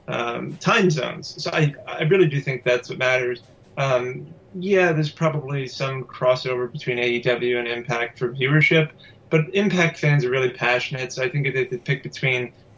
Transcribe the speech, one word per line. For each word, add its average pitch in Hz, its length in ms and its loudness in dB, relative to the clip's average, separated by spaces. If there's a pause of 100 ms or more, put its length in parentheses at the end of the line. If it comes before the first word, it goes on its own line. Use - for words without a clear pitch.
um, 120 480 -6
time 190 340 2
zones. - 500 -6
So - 120 -6
I, 151 200 2 (140)
I - 160 -6
really 175 240 6
do 143 140 0
think 131 240 -6
that's 123 240 2
what 131 80 -10
matters. 127 440 0 (360)
Um, 135 500 0 (320)
yeah, 185 320 4
there's 151 200 0
probably 143 560 -2
some 131 380 -6
crossover 127 680 0
between 127 260 -4
A 120 100 0
E 120 140 0
W 120 380 2
and 120 80 -4
Impact 120 500 -4
for 123 160 -4
viewership, 151 560 2 (400)
but 156 240 2
Impact 180 460 2
fans 147 260 4
are 123 60 0
really 131 180 2
passionate, 123 640 -2
so 131 100 -6
I 127 60 0
think 139 160 -2
if 131 80 -2
they 131 120 0
could 123 180 -10
pick - 180 -2
between, 127 520 -4 (240)